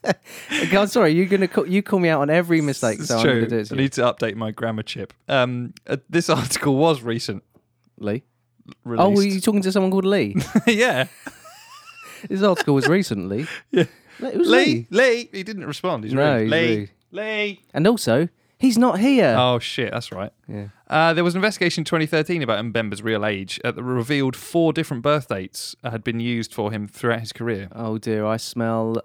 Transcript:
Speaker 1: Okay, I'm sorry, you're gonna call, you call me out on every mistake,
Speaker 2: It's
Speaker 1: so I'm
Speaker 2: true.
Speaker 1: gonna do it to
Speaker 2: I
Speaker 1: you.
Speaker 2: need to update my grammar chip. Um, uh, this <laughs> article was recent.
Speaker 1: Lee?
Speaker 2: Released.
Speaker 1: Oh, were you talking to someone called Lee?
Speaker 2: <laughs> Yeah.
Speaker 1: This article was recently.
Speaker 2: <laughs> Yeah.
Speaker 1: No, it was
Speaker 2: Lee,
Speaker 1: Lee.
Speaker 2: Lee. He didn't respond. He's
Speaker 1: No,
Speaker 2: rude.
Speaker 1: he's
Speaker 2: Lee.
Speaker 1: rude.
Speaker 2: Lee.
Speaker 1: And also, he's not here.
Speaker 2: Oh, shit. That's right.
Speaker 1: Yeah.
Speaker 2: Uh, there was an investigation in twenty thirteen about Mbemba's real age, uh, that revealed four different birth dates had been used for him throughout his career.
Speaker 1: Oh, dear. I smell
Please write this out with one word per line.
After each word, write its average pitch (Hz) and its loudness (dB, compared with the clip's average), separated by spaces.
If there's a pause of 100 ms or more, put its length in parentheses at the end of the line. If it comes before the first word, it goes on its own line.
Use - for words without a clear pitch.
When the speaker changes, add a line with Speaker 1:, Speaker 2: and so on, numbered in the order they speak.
Speaker 1:
Okay, - -2
I'm 202 4
sorry, 196 4
you're 180 4
gonna 190 2
call, 175 0
you 190 2
call 196 0
me 170 4
out 156 2
on 143 0
every 170 4
mistake, 127 0
Speaker 2:
It's 151 -8
Speaker 1:
so 120 2
I'm 113 2
Speaker 2:
true. 135 4
Speaker 1:
gonna 113 2
do 117 -2
it 107 -6
to 120 -8
Speaker 2:
I 131 -4
Speaker 1:
you. 135 0
Speaker 2:
need 139 -2
to 131 -2
update 120 0
my 110 -6
grammar 110 -6
chip. - -10 (160)
Um, 123 0 (140)
uh, 139 -2 (120)
this 170 0
<laughs> - -
article 131 0
was 147 2
recent. 117 -6 (540)
Speaker 1:
Lee? 104 -4 (600)
Speaker 2:
Released. 120 -2
Speaker 1:
Oh, 202 4
were 202 4
you 196 0
talking 208 0
to 190 -2
someone 190 2
called 190 0
Lee? 170 0 (160)
Speaker 2:
<laughs> - 2
Yeah. 214 2 (1200)
Speaker 1:
This 190 -2
article 175 4
was 139 2
recently. 123 0 (120)
Speaker 2:
<laughs> - -16
Yeah. 240 4 (340)
Speaker 1:
No, 262 -6
it - -6
was 349 2
Speaker 2:
Lee, 120 4
Speaker 1:
Lee. - -
Speaker 2:
Lee. 240 2
He 196 -8
didn't 196 -10
respond. 147 -4
He's 107 -6
Speaker 1:
No, 139 2
Speaker 2:
rude. 113 2
Speaker 1:
he's 110 0
Speaker 2:
Lee. 160 2
Speaker 1:
rude. 101 -6 (220)
Speaker 2:
Lee. 208 -6 (120)
Speaker 1:
And 151 2
also, 170 2 (320)
he's 247 4
not 226 4
here. 214 4
Speaker 2:
Oh, 123 4
shit. 117 -4
That's - -8
right. 98 -8 (160)
Speaker 1:
Yeah. 104 -10 (200)
Speaker 2:
Uh, 165 2
there 170 2
was 175 2
an 185 -2
investigation 180 0
in 147 -2
twenty 160 0
thirteen 156 -2
about 110 -2
Mbemba's 107 -4
real 107 0
age, 98 -4
uh, 123 -2
that 117 -8
revealed 127 -2
four 165 0
different 147 -4
birth 147 0
dates - -8
had 113 -6
been 117 -2
used 117 -4
for 107 -2
him 104 -6
throughout 117 -2
his 113 -10
career. 101 -6
Speaker 1:
Oh, 113 -6
dear. 107 -2
I 110 0
smell 113 -2